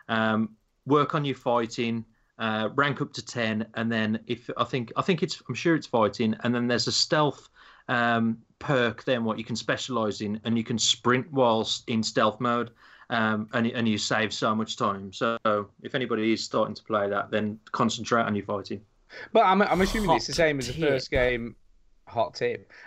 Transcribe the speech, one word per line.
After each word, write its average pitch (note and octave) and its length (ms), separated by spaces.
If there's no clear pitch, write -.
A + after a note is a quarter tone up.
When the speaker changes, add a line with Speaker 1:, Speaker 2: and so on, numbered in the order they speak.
Speaker 1:
um, A2 460
work D3 300
on D3 80
your C3+ 120
fighting, A#2 680
uh, A2 380
rank C#3 260
up C#3+ 120
to - 120
ten, A2 400
and A2+ 160
then A2 360
if, - 300
I A#2+ 80
think, A#2+ 320
I C3+ 40
think F#3 220
it's, - 240
I'm B2+ 80
sure E3+ 200
it's - 120
fighting, A2 560
and B2 100
then A#2+ 140
there's A#2+ 200
a A#2+ 40
stealth, - 580
um, A#2 500
perk B2 460
then A#2+ 180
what A2 140
you A2 80
can A#2 100
specialise A2+ 640
in, G#2 220
and A#2 140
you A2+ 60
can A2+ 140
sprint B2 540
whilst A#2 580
in A2+ 140
stealth A2 380
mode, A#2+ 300
um, A2 440
and, A#2 140
and A#2+ 200
you G#2+ 100
save G#2+ 360
so A2+ 200
much A2 240
time. G2 360
So A#2 240
if - 140
anybody A2+ 380
is G#2+ 100
starting G#2+ 320
to - 80
play G2+ 260
that, G2+ 220
then G#2+ 280
concentrate A2+ 520
on G#2 120
your G2 100
fighting. G#2 360
Speaker 2:
But A3+ 120
I'm, F#3+ 160
I'm F3 200
assuming G3 300
it's - 160
the C#3+ 60
Speaker 3:
Hot C3+ 40
Speaker 2:
same D#3 220
as A#2+ 80
the B2 60
Speaker 3:
tip. D#3 160
Speaker 2:
first C3 220
game. B2 440
Hot - 280
tip. A#2+ 380